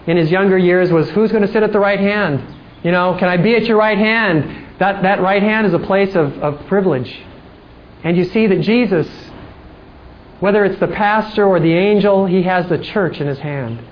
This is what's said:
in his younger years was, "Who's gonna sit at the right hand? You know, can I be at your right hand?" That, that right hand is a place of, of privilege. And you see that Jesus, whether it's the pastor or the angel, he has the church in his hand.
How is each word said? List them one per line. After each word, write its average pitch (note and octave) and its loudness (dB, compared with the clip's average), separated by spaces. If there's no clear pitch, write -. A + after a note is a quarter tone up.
in E3+ 0
his D#3+ 2
younger F#3+ 2
years F3+ 2
was, D#3 2
"Who's G#3+ 0
gonna G#3 0
sit G#3+ 0
at G#3+ 0
the G#3+ 2
right G3+ 0
hand? G3 -2
You F3 0
know, F3+ 2
can F3+ 0
I F3+ 0
be A3 2
at A3+ 0
your A3+ 2
right G#3+ 2
hand?" G#3+ -2
That, F#3+ -2
that G3 2
right G3 0
hand G#3+ 0
is E3+ 0
a E3 2
place G3 0
of, C#3+ 0
of D3 -6
privilege. F#3 -2
And E3+ 0
you F3 2
see A3 0
that F3+ 2
Jesus, G3 0
whether G3+ 2
it's - -2
the E3+ 0
pastor G#3+ 0
or F#3 2
the E3 2
angel, G3 2
he F3+ 0
has F3+ 0
the D3+ 0
church - -4
in C#3+ -4
his C3+ -4
hand. C3+ -8